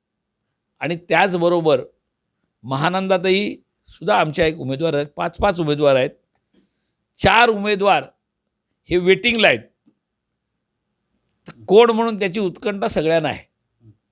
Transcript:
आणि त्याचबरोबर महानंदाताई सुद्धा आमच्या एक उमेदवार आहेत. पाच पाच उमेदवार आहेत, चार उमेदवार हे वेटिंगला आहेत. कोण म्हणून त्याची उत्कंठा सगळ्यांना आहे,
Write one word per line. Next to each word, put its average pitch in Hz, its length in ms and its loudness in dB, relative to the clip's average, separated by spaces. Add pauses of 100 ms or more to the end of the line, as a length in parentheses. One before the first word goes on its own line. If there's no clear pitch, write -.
(800)
आणि 160 160 -4 (120)
त्याचबरोबर 170 720 2 (840)
महानंदाताई 185 920 -2 (320)
सुद्धा 196 320 -2
आमच्या 160 260 0
एक 160 120 -4
उमेदवार 143 360 -4
आहेत. 143 120 -2
पाच 170 300 -8
पाच 190 240 0
उमेदवार 147 360 2
आहेत, 131 140 0 (1080)
चार 220 300 4
उमेदवार 202 560 0 (840)
हे 175 60 0
वेटिंगला 190 520 2
आहेत. 123 120 0 (2000)
कोण 233 220 6
म्हणून 226 280 -2
त्याची 196 220 -4
उत्कंठा 202 480 -6
सगळ्यांना 160 400 -2
आहे, 107 160 -10 (680)